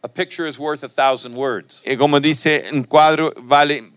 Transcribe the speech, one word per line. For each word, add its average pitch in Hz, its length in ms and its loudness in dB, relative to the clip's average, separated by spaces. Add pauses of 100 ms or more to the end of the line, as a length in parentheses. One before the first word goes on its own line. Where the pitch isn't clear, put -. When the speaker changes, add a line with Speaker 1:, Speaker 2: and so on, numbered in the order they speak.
Speaker 1:
a 120 40 -12
picture 170 380 -8
is 135 100 -10
worth 147 280 -8
a 123 40 -16
thousand 127 460 -2
words. 123 500 -8
Speaker 2:
Eh, 131 120 -4
como 143 240 4
dice, 151 520 0
un 139 120 -4
cuadro 156 480 4 (100)
vale 143 400 2 (140)